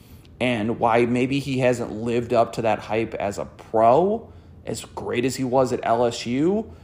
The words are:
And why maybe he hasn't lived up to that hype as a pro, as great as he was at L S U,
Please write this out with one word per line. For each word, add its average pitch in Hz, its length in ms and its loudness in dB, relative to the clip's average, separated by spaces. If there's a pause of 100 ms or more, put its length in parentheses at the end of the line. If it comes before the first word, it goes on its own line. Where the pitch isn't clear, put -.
(400)
And 117 400 -2
why 120 260 4
maybe 123 340 0
he 135 200 -4
hasn't 123 320 0
lived 117 420 -2
up 117 200 2
to 123 80 -6
that 110 180 0
hype 107 360 -4
as 101 220 -4
a 73 80 -6
pro, 151 840 2 (340)
as - 200 -8
great 120 400 -4
as 131 120 -2
he 131 60 -4
was 127 300 2
at 117 100 -2
L 117 220 2
S 117 200 -2
U, 165 460 0 (120)